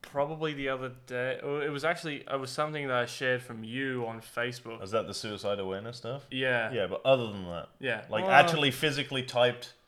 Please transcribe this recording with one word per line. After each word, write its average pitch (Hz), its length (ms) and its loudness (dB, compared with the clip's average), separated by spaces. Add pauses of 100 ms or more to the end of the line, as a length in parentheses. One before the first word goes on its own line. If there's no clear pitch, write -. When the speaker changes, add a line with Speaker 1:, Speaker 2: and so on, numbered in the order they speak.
Speaker 1:
probably 151 520 -2
the 139 140 -4
other 131 240 -4 (140)
day, 127 360 -2
or 143 200 -2
it 147 80 0
was 143 140 -4
actually, 165 460 -2
it 135 100 0
was 127 100 -6
something 151 380 -2
that 127 80 2
I 120 100 2
shared 127 360 0
from 113 220 -10
you 127 420 -4
on 113 140 -8
Facebook. 117 640 -6
Speaker 2:
Is 95 100 -8
that 110 140 2
the 95 80 -8
suicide 104 440 -2
awareness 98 400 -4
stuff? 131 320 -8
Speaker 1:
Yeah. 123 420 0
Speaker 2:
Yeah, 104 140 0
but 90 180 -4
other 127 220 6
than 101 200 -6
that, 85 220 -8 (120)
Speaker 1:
Yeah. 117 280 -2
Speaker 2:
like, 110 160 0
Speaker 1:
Well, 190 80 2
Speaker 2:
actually 147 380 8
physically 139 520 0
typed 123 520 2 (140)